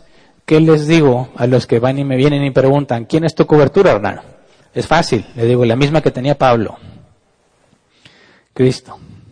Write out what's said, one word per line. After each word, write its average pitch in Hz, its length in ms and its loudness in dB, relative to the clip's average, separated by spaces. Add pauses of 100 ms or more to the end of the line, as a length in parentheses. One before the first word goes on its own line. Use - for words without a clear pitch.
(460)
¿qué 156 140 2
les 156 260 2
digo 139 480 2
a 123 140 -4
los 123 180 0
que 117 140 0
van 131 180 -2
y 139 60 -4
me 135 120 -4
vienen 143 280 0
y 139 80 -4
preguntan, 135 540 0
"¿Quién 160 180 -2
es 156 100 -4
tu 160 120 0
cobertura, 151 440 2
hermano?" 101 320 -4 (520)
Es 120 120 -6
fácil, 156 480 0
le 117 100 -4
digo, 123 200 2
"La 113 100 0
misma 143 280 0
que 131 100 -2
tenía 139 260 -4
Pablo. 120 380 0 (1800)
Cristo." - 420 -4 (360)